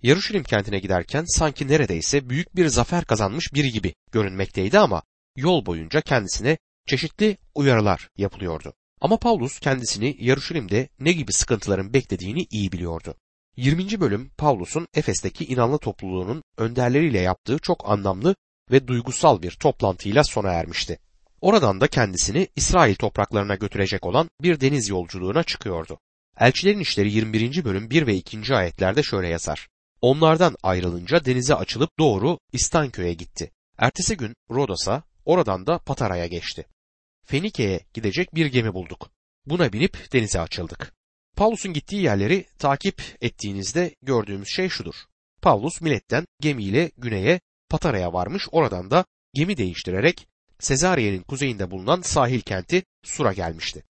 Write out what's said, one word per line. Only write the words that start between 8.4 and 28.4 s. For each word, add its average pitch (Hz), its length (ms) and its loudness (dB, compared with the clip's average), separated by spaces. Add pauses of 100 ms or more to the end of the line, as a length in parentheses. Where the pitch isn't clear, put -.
Ama 196 160 2
Paulus 196 420 0
kendisini 127 600 -2
Yaruşalim'de 127 680 0 (100)
ne 151 140 2
gibi 143 200 -2
sıkıntıların 101 600 0
beklediğini 104 560 -2
iyi 101 220 -2
biliyordu. 85 420 -6 (420)
Yirminci 180 440 0
bölüm 123 380 -2
Paulus'un 147 560 0
Efes'teki - 500 -2
inanlı 123 340 2
topluluğunun 95 640 -6 (140)
önderleriyle 123 640 2
yaptığı 92 380 0
çok - 320 -2
anlamlı 101 440 0 (360)
ve 127 180 4
duygusal 123 540 2
bir 87 80 -6
toplantıyla 110 720 2
sona 98 280 -2
ermişti. 82 460 -4 (420)
Oradan 147 400 4
da 143 60 4
kendisini 107 680 0
İsrail 151 380 4
topraklarına 104 600 -2
götürecek 98 520 -4
olan 139 240 0 (120)
bir 165 180 2
deniz 135 280 2
yolculuğuna 95 540 -2
çıkıyordu. 82 580 -6 (400)
Elçilerin 120 400 4
İşleri 101 320 0
yirmi 107 200 0
birinci 123 320 0
bölüm 104 260 -4
bir 147 160 2
ve 110 80 2
ikinci 107 400 -4